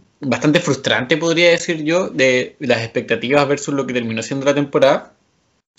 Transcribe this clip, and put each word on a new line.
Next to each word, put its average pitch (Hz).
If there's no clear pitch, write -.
bastante 143
frustrante, 127
podría 165
decir 170
yo, 175
de 127
las 117
expectativas 120
versus 143
lo 139
que 127
terminó 113
siendo 139
la 143
temporada, 143